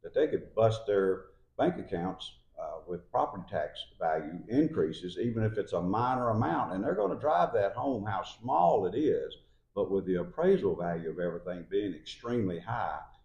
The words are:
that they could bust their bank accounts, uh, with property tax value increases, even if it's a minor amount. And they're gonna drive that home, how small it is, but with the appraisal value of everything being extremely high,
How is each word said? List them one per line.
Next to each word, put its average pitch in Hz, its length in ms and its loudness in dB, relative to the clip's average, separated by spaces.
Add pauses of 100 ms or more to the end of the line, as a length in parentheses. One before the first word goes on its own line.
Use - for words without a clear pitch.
that 85 120 -10
they 147 140 4
could - 260 -4
bust 110 320 4
their 98 400 2 (300)
bank 165 220 2
accounts, 92 520 -6 (300)
uh, 80 260 -10
with 85 240 -8
property 127 400 0
tax 76 300 -4 (180)
value 80 400 -2 (100)
increases, 90 720 0
even 113 240 0
if 110 160 0
it's 98 140 -4
a 90 80 2
minor 120 500 0
amount. 123 440 0
And 98 100 -2
they're 156 100 0
gonna 101 240 0
drive 160 360 2
that 101 180 2
home, 123 320 -2
how 98 180 -2
small 131 640 2
it 92 100 -2
is, 90 380 2 (400)
but 98 160 0
with 95 160 2
the 92 100 2
appraisal 101 600 2
value 85 340 -2
of 80 80 -6
everything 87 520 -4
being 101 240 0
extremely 101 680 -4
high, 90 380 -4 (260)